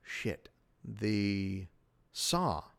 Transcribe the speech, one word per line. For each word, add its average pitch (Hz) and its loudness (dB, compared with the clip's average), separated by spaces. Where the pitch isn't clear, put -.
shit, - -6
the 101 0
Saw 160 2